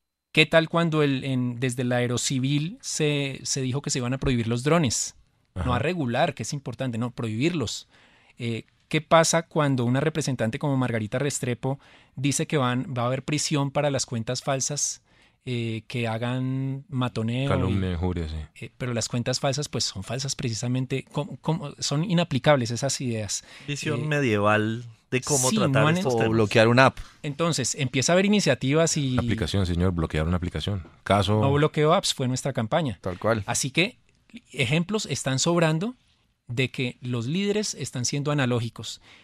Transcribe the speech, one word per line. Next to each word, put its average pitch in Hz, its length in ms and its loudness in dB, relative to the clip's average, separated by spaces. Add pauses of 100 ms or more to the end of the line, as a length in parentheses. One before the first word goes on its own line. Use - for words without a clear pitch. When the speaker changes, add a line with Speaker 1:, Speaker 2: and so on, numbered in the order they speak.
(320)
Speaker 1:
¿Qué 156 140 6
tal 165 240 4
cuando 160 340 2
el, 135 220 2
en, 123 340 -2
desde 127 240 -2
la 123 140 0
Aerocivil 135 840 0
se, 143 600 -2
se 135 180 -4
dijo 131 200 -2
que - 80 -6
se 143 100 -2
iban 123 140 -2
a 135 40 -2
prohibir 120 300 0
los 120 160 -2
drones? 151 520 2 (380)
Speaker 2:
Ajá. 90 120 -4
Speaker 1:
No 123 80 0
a 120 60 2
regular, 147 540 0
que 120 100 -8
es - 100 -8
importante, 127 440 -6
no, 120 140 -2
prohibirlos. 120 760 -2 (500)
Eh, 117 280 -6 (220)
¿qué 156 140 0
pasa 165 420 6
cuando 139 400 2
una 127 160 2
representante 139 600 -2
como 139 180 0
Margarita 120 420 -2
Restrepo 131 600 -4 (360)
dice 139 320 0
que 160 100 0
van, 127 400 0
va 117 60 -2
a 120 40 0
haber 131 160 -2
prisión 143 480 0
para 147 180 0
las 135 160 -2
cuentas 123 380 -6
falsas, 143 580 -4 (480)
eh, 113 380 -4
que 117 220 -2
hagan 131 800 -4
matoneo 123 580 -2
Speaker 2:
Calumnia, 92 440 0
Speaker 1:
y - 20 -2
Speaker 2:
injuria, 87 340 -2
sí. 78 80 -6 (300)
Speaker 1:
eh, - 120 -12
pero 123 160 -4
las 110 140 -2
cuentas 127 320 -2
falsas, 139 300 -2
pues, - 160 -4
son - 180 -8
falsas 131 320 -6
precisamente, 127 760 -4
¿cómo, 143 280 -6
cómo? 156 400 -4
Son 151 240 0
inaplicables 151 640 2
esas 120 300 -2
ideas. 113 460 -4 (200)
Speaker 3:
Visión 143 360 -4
Speaker 1:
Eh, 151 60 -4
Speaker 3:
medieval 110 760 2 (260)
de 127 120 0
cómo 131 280 2
Speaker 1:
sí, 214 60 2
Speaker 3:
tratar 160 280 4
Speaker 1:
no - 40 6
han 170 100 4
Speaker 3:
estos 135 180 0
Speaker 4:
O - 20 2
Speaker 3:
temas. 113 140 2
Speaker 4:
bloquear 110 360 6
una 127 200 8
app. - 100 0 (260)
Speaker 1:
Entonces, 147 520 -2
empieza 135 360 0
a - 40 4
haber 196 100 4
iniciativas 160 720 2
y 131 200 0
Speaker 2:
Aplicación, 98 480 0
señor, 87 280 2
bloquear 80 340 0
una 87 80 0
aplicación. 87 480 -4 (220)
Caso 101 340 2
Speaker 1:
No 139 140 4
bloqueo 151 400 2
apps, - 200 0
fue 131 140 -4
nuestra 127 240 -2
campaña. 123 480 -2
Speaker 4:
Tal 90 180 -6
cual. 107 280 0
Speaker 1:
Así 123 260 -4
que 185 260 0 (540)
ejemplos 170 540 0
están 131 340 -2
sobrando 170 560 0 (540)
de 120 220 -2
que 123 280 -6
los 123 260 -4
líderes 202 500 -2
están 127 280 -8
siendo 143 280 -2
analógicos. 123 680 -2 (240)